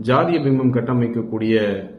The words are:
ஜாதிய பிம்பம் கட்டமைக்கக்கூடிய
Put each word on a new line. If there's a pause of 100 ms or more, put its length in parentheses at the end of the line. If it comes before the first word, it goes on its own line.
ஜாதிய
பிம்பம்
கட்டமைக்கக்கூடிய (140)